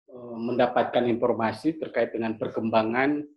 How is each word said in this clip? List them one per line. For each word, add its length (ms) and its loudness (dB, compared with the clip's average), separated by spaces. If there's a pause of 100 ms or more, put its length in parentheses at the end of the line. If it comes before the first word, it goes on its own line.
eh, 320 -14
mendapatkan 640 2
informasi 720 0
terkait 400 -2
dengan 240 -4
perkembangan 800 2 (160)